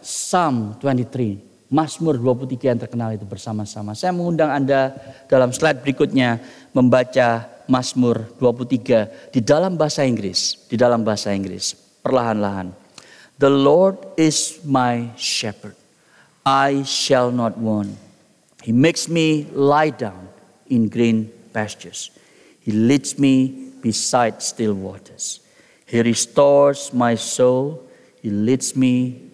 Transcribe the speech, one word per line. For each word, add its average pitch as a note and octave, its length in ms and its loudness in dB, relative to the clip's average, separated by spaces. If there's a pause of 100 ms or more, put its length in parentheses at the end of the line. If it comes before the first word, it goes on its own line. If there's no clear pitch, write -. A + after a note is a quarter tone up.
Psalm B2 800 -2
twenty-three, B2 560 -2 (320)
Mazmur D3+ 480 0
dua B2 160 2
puluh B2+ 160 -8
tiga B2 240 0
yang A2 80 -4
terkenal A2+ 320 -6
itu G#2 80 -10
bersama-sama. G#2+ 720 -10
Saya - 160 -4
mengundang E3+ 400 0
Anda C3+ 400 2 (400)
dalam B2+ 240 4
slide D3+ 240 0
berikutnya B2+ 640 0 (320)
membaca B2 720 2 (240)
Mazmur B2 640 0
dua B2 160 2
puluh A#2+ 160 -6
tiga A2+ 400 0 (240)
di B2+ 80 0
dalam D#3 400 2
bahasa D3+ 240 0
Inggris, G#2+ 640 -2
di - 80 -4
dalam A#2 320 2
bahasa G#2 240 -2
Inggris. G2 480 -6 (240)
Perlahan-lahan. G#2 720 -2 (640)
"The C#3 80 6
Lord D3 480 4 (240)
is - 480 0
my B2 480 0
shepherd. - 640 -8 (640)
I C#3 400 2
shall B2 480 0
not A#2 240 -2
want. G#2+ 400 -2 (640)
He A#2 160 -2
makes D#3+ 320 2
me D#3 480 0
lie C#3+ 400 2
down F#2+ 320 -10 (400)
in A#2 240 0
green A2+ 400 0 (240)
pastures. - 560 -10 (480)
He G#2+ 160 -4
leads C3 400 0
me C3 640 0
beside A2+ 640 -2
still G#2+ 320 -2
waters. - 640 -12 (480)
He A#2 160 2
restores C#3+ 880 2
my A#2+ 240 0
soul. B2+ 640 0 (400)
He A#2 80 -10
leads A2 480 -2
me B2+ 580 -2